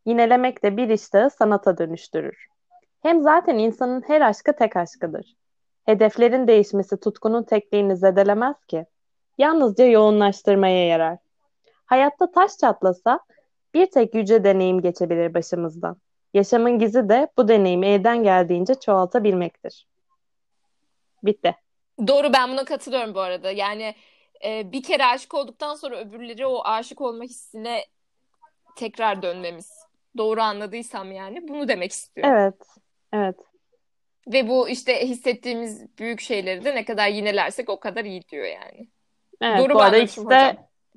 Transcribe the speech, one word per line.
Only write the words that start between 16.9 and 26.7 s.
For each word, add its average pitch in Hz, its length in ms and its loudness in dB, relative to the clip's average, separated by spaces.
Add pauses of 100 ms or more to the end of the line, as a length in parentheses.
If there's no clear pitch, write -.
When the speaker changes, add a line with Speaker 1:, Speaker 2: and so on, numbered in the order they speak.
Speaker 1:
de 254 200 2 (100)
bu 226 100 2
deneyimi 190 380 2
elden 208 360 2
geldiğince 185 520 2
çoğaltabilmektir." 190 1120 -2 (1400)
Bitti. 196 320 -2 (520)
Speaker 2:
Doğru, 285 260 2
ben 254 200 2
buna 262 120 -4
katılıyorum 247 500 -8
bu 190 60 -6
arada. 185 300 -8
Yani, 208 440 -8 (500)
e, 214 280 -10
bir 262 100 -10
kere 277 240 -2
aşık 262 280 -2
olduktan 294 400 -10
sonra 269 260 -14
öbürleri 226 460 -12
o 254 180 -4
aşık 226 360 -6